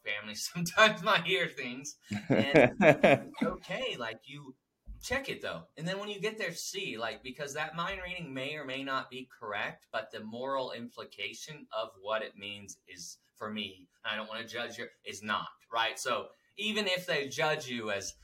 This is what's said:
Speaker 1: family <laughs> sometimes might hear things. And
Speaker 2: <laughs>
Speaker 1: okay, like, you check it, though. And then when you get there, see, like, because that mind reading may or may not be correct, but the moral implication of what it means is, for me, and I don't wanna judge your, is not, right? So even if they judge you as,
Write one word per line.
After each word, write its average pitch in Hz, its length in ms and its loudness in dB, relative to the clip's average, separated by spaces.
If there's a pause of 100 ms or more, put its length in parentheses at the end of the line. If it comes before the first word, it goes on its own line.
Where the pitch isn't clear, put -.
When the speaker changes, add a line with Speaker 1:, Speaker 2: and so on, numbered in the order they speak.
Speaker 1:
family 107 300 -4
<laughs> - 20 -10
sometimes 175 680 4
might 190 220 4
hear 175 240 2
things. 127 480 -8 (320)
And 123 500 8
Speaker 2:
<laughs> 156 540 8 (100)
Speaker 1:
okay, 220 560 -2
like, 117 280 -6
you 139 280 -16 (480)
check 269 280 -2
it, - 100 -8
though. 85 220 -6 (160)
And 156 100 -4
then 196 100 -2
when 208 120 -6
you 196 100 -8
get 214 160 -2
there, 190 160 -4
see, 160 460 -6
like, 110 240 -4
because 135 320 -8
that 151 200 -4
mind 185 300 -4
reading 175 300 -8
may 139 220 -4
or 147 100 -8
may 131 180 -6
not 131 260 -2
be 127 160 -10 (140)
correct, 113 500 -4
but 113 220 -4
the 110 80 -8
moral 123 520 -4
implication 117 1000 -10
of 110 160 -2 (140)
what 107 200 4
it - 140 -6
means 101 400 -12 (100)
is, - 300 -14 (200)
for 110 140 -6
me, 98 380 -6 (160)
and 110 80 0
I 107 40 -2
don't 107 120 -6
wanna 110 180 -8
judge 113 300 -6
your, 117 120 -8 (180)
is - 160 -10
not, 107 260 0 (240)
right? 113 260 2
So 123 280 0 (320)
even 208 280 0
if 180 200 0
they 143 220 0
judge 156 400 0
you 117 220 -2
as, 98 220 -2 (120)